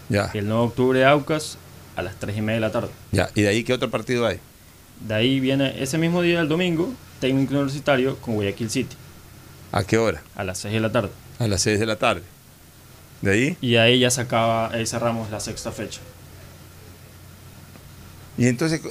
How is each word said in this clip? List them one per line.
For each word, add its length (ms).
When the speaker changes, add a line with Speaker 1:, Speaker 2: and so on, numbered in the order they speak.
Speaker 1:
Ya. 260
Speaker 2:
Y 40
el 100
nueve 140
de 60
octubre, 380
Aucas, 520
a 40
las 140
tres 220
y 40
media 140
de 120
la 40
tarde. 180
Speaker 1:
Ya. 240
¿Y 60
de 80
ahí 160
qué 80
otro 160
partido 360
hay? 140
Speaker 2:
De 160
ahí 240
viene 420
ese 160
mismo 240
día, 180
el 80
domingo, 460
Técnico 360
Universitario 600
con 180
Guayaquil 340
City. 260
Speaker 1:
¿A 120
qué 140
hora? 240
Speaker 2:
A 80
las 160
seis 140
de 60
la 120
tarde. 180
Speaker 1:
A 80
las 140
seis 180
de 60
la 120
tarde. 240
¿De 100
ahí? 280
Speaker 2:
Y 180
ahí 220
ya 120
se 100
acaba, 480
ahí 160
cerramos 460
la 80
sexta 320
fecha. 280
Speaker 1:
Y 100
entonces, 440